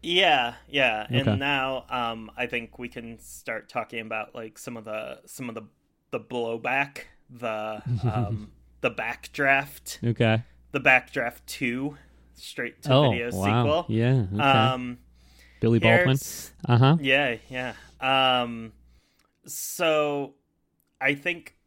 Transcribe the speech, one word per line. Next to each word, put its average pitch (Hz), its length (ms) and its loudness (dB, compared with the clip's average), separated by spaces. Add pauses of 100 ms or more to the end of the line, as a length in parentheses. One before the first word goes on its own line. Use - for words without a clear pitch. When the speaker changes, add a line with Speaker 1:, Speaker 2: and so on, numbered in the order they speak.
Speaker 1:
Yeah, 156 540 2 (120)
yeah. 117 420 0
Speaker 2:
Okay. 120 120 2
Speaker 1:
And 107 180 2
now, 135 500 -2
um, 113 460 -6
I 123 100 -4
think 117 320 -8
we 123 120 -10
can 117 300 -14
start - 500 -12
talking 117 320 -8
about, 110 340 -10
like, 113 220 -14
some 120 180 -14
of 110 80 -14
the, 113 420 -10
some 127 220 -14
of 113 80 -12
the, - 80 -12 (480)
the 127 80 -4
blowback, 123 840 -4 (260)
the, 110 520 -6 (120)
Speaker 2:
<laughs> 104 100 -2
Speaker 1:
um, 107 480 -2 (300)
the 120 100 0
backdraft. 135 1120 -2
Speaker 2:
Okay. 113 380 2 (280)
Speaker 1:
The 135 100 -4
Backdraft 127 640 2
two, 135 520 -4 (360)
straight - 500 -12
to 143 100 0
Speaker 2:
Oh, 135 180 6
Speaker 1:
video 120 200 -2
Speaker 2:
wow. 120 540 2
Speaker 1:
sequel. 110 100 -2
Speaker 2:
Yeah, 120 380 4
okay. 104 80 -2
Speaker 1:
Um, 131 560 2 (640)
Speaker 2:
Billy 113 180 4
Baldwin. 175 280 6
Speaker 1:
here's - 440 -2 (160)
Speaker 2:
Uh-huh. 135 320 6
Speaker 1:
Yeah, 135 380 2 (120)
yeah. 127 240 -8 (280)
Um, 127 720 0 (720)
so 147 880 -2 (680)
I 139 140 0
think 170 420 -8 (120)